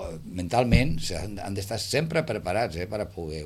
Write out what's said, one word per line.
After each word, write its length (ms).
mentalment 720
s'han, 400
han 160
d'estar 240
sempre 480
preparats, 480
eh, 80
per 160
a 80
poder 360